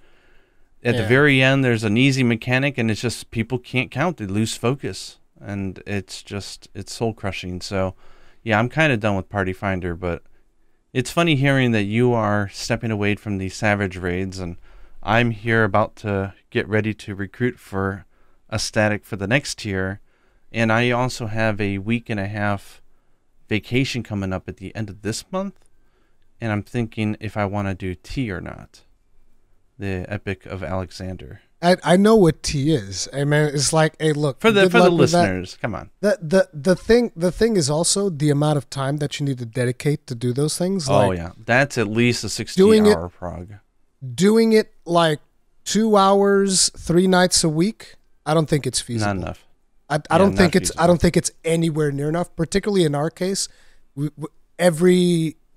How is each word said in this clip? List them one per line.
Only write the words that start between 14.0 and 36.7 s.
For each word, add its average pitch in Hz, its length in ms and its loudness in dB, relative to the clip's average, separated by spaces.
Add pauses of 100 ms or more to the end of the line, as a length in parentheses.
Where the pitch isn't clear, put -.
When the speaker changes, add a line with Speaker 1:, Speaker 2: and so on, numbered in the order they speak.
Speaker 1:
and 87 180 -10 (460)
I'm 117 280 2
here 113 340 0
about 104 320 0
to 98 380 -4 (160)
get 113 180 -4
ready 107 240 0
to 101 220 -12
recruit 101 440 -6
for 98 460 -6 (460)
a 113 80 -4
static 107 480 0
for 110 100 -8
the 95 100 -6
next 135 320 -2
tier, 95 420 -6 (520)
and 113 180 0
I 120 200 2
also 120 380 -2
have 110 340 -2
a 101 160 -2
week 113 320 -4
and 104 100 -4
a 98 60 -4
half 104 560 -6 (640)
vacation 120 540 -2
coming 98 320 -6
up 92 160 -8
at - 80 -16
the 95 180 -16
end 104 140 -8
of 104 100 -18
this - 320 -6
month, 190 220 -6 (880)
and 113 100 -4
I'm 101 100 -2
thinking 110 580 -4
if 110 180 -8
I 104 80 0
wanna 98 280 -4
do 92 200 -8
T 120 360 -8
or 87 120 -8
not, - 400 -16 (960)
the 95 300 -6
Epic 101 360 -8
of 95 180 -12
Alexander. 92 800 -10 (240)
Speaker 2:
I, 180 200 4
I 165 120 4
know 208 200 6
what 170 260 4
T 147 300 0
is. 98 400 -4
I 135 100 -4
mean, 147 220 2
it's 143 280 -2
like, 156 280 2
hey, 156 120 2
look, 147 280 -2
Speaker 1:
For 226 100 4
the, 196 120 4
Speaker 2:
good 185 100 4
Speaker 1:
for 180 60 6
the 180 120 8
Speaker 2:
luck 170 80 4
with 143 140 6
that. 175 80 6
Speaker 1:
listeners, 92 420 -2
come 110 140 -6
on. - 140 -14 (100)
Speaker 2:
The, 196 200 0
the, 180 320 2
the 156 220 0